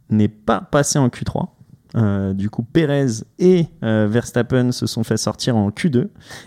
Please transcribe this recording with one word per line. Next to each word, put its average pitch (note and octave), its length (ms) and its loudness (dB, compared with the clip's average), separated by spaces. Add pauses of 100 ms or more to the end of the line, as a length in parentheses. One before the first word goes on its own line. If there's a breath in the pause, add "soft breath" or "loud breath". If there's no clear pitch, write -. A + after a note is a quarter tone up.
n'est G#2+ 180 2
pas G#2+ 320 -4
passé C#3+ 400 0
en B2+ 100 4
Q - 140 -10
trois. - 320 -6 (400)
Euh, G2+ 380 0
du G2 160 -4
coup, - 120 -8
Pérez C#3 600 0 (160)
et, F3+ 280 4 (160)
euh, A2 240 2
Verstappen A#2+ 640 0
se A#2+ 140 -4
sont A2+ 180 -4
fait A2 140 -2
sortir - 380 -2
en G2+ 160 2
Q - 180 -2
deux. B2+ 220 0 (360 loud breath)